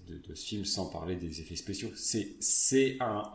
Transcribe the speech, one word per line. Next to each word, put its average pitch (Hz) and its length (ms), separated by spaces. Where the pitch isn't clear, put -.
de, 82 100
de 73 160
ce - 100
film 104 200
sans 92 260
parler 82 240
des 82 260
effets 82 140
spéciaux. 101 400
C'est, - 460
c'est 131 600
un 107 340